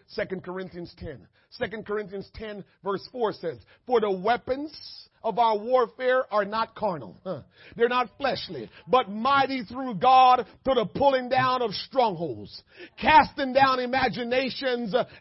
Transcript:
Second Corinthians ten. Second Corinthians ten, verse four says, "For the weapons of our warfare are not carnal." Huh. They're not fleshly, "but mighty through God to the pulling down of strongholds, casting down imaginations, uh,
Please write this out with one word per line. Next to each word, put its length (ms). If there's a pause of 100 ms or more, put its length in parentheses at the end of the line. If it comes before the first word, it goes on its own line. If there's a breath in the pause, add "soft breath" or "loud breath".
Second 360
Corinthians 540
ten. 300 (240)
Second 340
Corinthians 500
ten, 280 (200)
verse 280
four 220
says, 240 (280 soft breath)
"For 140
the 120
weapons 600 (520)
of 160
our 180
warfare 760
are 140
not 300
carnal." 480
Huh. 180 (340 loud breath)
They're 140
not 280
fleshly, 520 (180 loud breath)
"but 220
mighty 540
through 320
God 500 (200 loud breath)
to 100
the 100
pulling 440
down 340
of 100
strongholds, 880 (340 loud breath)
casting 560
down 260
imaginations, 1120
uh, 120 (160 loud breath)